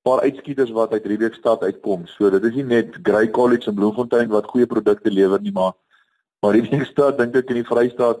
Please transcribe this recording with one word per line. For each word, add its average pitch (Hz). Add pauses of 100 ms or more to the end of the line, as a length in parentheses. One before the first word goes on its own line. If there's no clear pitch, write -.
paar 127
uitskieters 135
wat 113
uit 107
Riebeeck 110
stad -
uitkom. 95
So 101
dit 95
is 113
nie 139
net 117
Grey 107
College 123
in 104
Bloemfontein 117
wat 107
goeie 123
produkte 104
lewer 98
nie, 104
maar, 92 (680)
maar 104
Riebeeck 120
stad, 139
dink 120
ek, 127
in 123
die 117
Vrystaat, 120